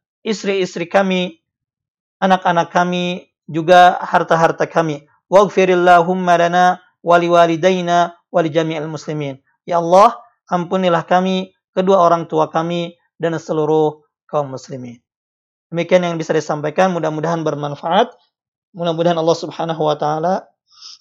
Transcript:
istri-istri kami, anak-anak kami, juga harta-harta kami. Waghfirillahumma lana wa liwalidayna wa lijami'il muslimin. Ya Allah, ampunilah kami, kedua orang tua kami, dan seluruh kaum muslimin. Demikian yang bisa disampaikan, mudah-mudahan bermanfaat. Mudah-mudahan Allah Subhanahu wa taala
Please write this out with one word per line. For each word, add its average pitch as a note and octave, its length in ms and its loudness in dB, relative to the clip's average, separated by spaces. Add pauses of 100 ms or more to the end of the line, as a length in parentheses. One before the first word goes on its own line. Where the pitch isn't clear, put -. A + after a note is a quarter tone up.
(260)
istri-istri F#3+ 640 -4
kami, F#3+ 480 0 (800)
anak-anak F#3 560 0
kami, F3+ 560 -4 (160)
juga F3+ 560 4
harta-harta E3 640 0
kami. D#3 400 -4 (240)
Waghfirillahumma F3+ 1040 4
lana F3+ 480 2 (240)
wa E3+ 100 4
liwalidayna E3+ 1000 2 (160)
wa F3+ 80 2
lijami'il D#3+ 480 -4
muslimin. D3 480 -10 (240)
Ya F3 160 -4
Allah, F#3 400 4 (320)
ampunilah F3 560 -2
kami, F#3 480 -2 (160)
kedua F#3 320 2
orang E3+ 240 2
tua D#3 240 -2
kami, E3+ 480 -6 (240)
dan E3 160 -4
seluruh D#3 640 -2 (240)
kaum C#3+ 240 -6
muslimin. B2 480 -16 (720)
Demikian E3+ 320 0
yang E3+ 160 -4
bisa D#3+ 160 -4
disampaikan, D#3 560 -2
mudah-mudahan D#3+ 560 -4
bermanfaat. D3 640 -2 (640)
Mudah-mudahan E3+ 400 -2
Allah E3 240 0
Subhanahu D#3+ 480 -6
wa D3+ 80 0
taala D#3 560 -4 (500)